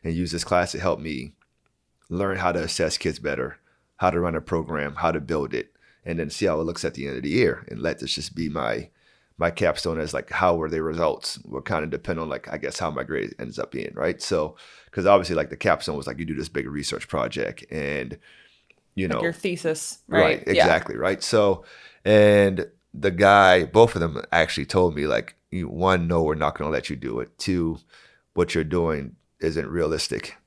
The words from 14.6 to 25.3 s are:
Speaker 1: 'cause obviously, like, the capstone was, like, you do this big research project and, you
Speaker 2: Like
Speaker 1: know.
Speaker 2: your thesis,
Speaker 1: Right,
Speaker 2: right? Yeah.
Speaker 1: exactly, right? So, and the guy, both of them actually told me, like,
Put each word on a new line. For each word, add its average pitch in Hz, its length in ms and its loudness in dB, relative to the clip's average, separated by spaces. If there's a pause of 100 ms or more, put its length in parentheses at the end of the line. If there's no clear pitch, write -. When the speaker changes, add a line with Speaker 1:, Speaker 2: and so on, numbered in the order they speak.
Speaker 1:
'cause 92 160 -2
obviously, 92 300 6
like, 76 140 0
the 78 60 -10
capstone 80 400 0
was, 69 100 -8
like, 65 120 -8
you 82 80 -6
do 78 80 -6
this - 160 -6
big 67 180 -4
research 71 400 -8
project - 640 -4
and, 71 480 -6 (760)
you 92 140 -2
Speaker 2:
Like - 80 -2
Speaker 1:
know. - 60 -2
Speaker 2:
your 170 100 -2
thesis, 170 760 -6
Speaker 1:
Right, 165 160 2
Speaker 2:
right? - 260 2
Yeah. - 40 2 (120)
Speaker 1:
exactly, 80 320 2
right? 92 260 0
So, 104 420 2 (400)
and 101 600 6 (260)
the 98 180 -2
guy, 95 540 8
both 113 300 6
of 87 80 0
them 80 200 -4 (100)
actually 80 340 2
told 90 280 2
me, 73 120 -2
like, 58 280 -2 (160)